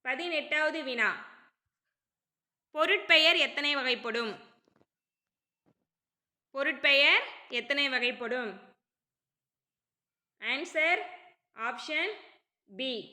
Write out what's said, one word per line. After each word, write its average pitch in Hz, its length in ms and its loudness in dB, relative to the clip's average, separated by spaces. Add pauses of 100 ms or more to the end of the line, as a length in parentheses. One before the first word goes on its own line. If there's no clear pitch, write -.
பதினெட்டாவது 302 800 -2
வினா. 233 440 -2 (1500)
பொருட்பெயர் 339 640 4
எத்தனை 285 380 0
வகைப்படும்? 233 560 -2 (2250)
பொருட்பெயர் 294 680 4 (260)
எத்தனை 277 400 -2
வகைப்படும்? 240 600 -2 (1900)
ஆன்சர் 320 600 0 (540)
ஆப்ஷன் 311 580 -4 (600)
பி 262 160 -4 (220)